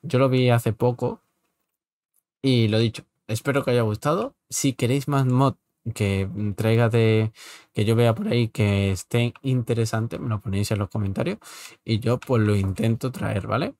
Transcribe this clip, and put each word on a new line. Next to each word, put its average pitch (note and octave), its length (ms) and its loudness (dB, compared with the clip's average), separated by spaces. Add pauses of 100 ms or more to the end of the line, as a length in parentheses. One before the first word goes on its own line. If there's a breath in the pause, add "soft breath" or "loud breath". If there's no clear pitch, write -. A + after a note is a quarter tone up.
Yo B2+ 180 -2
lo C3+ 100 4
vi B2+ 200 4
hace A#2 240 2
poco B2 480 -2 (1200)
y A#2+ 280 4
lo A2 100 2
dicho, A2+ 240 0 (240)
espero C3 360 -2
que B2+ 80 0
os - 20 2
haya A#2+ 100 4
gustado. D3+ 520 -2 (140)
Si C3+ 240 -2
queréis C3 340 0
más C#3 180 2
mod B2+ 300 2 (380)
que G2 340 0 (280)
traiga A2+ 340 2
de, A2 420 2 (420 loud breath)
que G#2+ 120 0
yo A2+ 100 2
vea A#2 200 4
por G#3 140 -4
ahí A#2+ 180 2
que G2+ 440 2
estén A#2 420 -2 (100)
interesantes, A#2 760 -2
me C3 100 -6
lo G#2 120 -4
ponéis G2 300 -2
en G#2 80 0
los G2+ 100 -2
comentarios G#2+ 480 -4 (460 loud breath)
y A2 160 -2
yo A#2 200 0
pues A#2+ 220 0
lo G#2 140 2
intento A2+ 560 -2
traer, G#2+ 360 -4
¿vale? D3 320 -4